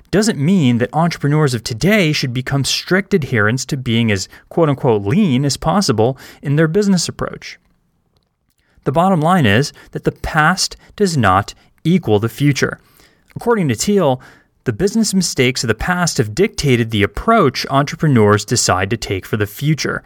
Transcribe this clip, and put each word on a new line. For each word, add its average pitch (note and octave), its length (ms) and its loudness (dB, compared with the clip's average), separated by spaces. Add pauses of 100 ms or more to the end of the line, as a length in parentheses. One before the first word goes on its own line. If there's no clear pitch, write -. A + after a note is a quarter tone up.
(100)
doesn't G3+ 280 0
mean C#3+ 400 2
that A#2 140 -2
entrepreneurs D3+ 600 0
of A#2+ 80 -6
today D#3+ 500 0
should C3+ 220 -4
become C3 300 -2
strict - 500 -2
adherents B2 500 0
to D#3 120 -6
being A#2 340 0
as G2 180 -2 (200)
quote-unquote C3+ 540 0
lean C#3 420 0
as C#3 120 -2
possible C3+ 600 0 (240)
in C#3+ 140 -2
their D#3+ 120 2
business G3 400 0
approach. - 500 -10 (1300)
The C#3+ 80 -2
bottom F3 280 2
line E3 260 2
is A2 260 2 (200)
that - 120 -10
the - 80 0
past - 640 0 (200)
does F#3 200 0
not G2+ 380 2 (300)
equal D#3 340 2
the A2 100 0
future. C#3 520 -2 (560)
According G#3+ 320 0
to A#2+ 60 0
Thiel, D#3 460 0 (440)
the B2 80 -2
business G3+ 420 -2
mistakes C3+ 500 0
of - 40 -2
the - 60 0
past F3+ 440 -2
have G#2+ 160 -2
dictated B2+ 560 0
the G#2+ 120 0
approach F#3+ 680 0
entrepreneurs C3+ 720 2
decide G2 460 -2
to A#2 60 -2
take F#2+ 280 -8
for - 120 -6
the G#2 100 -2
future. - 600 -4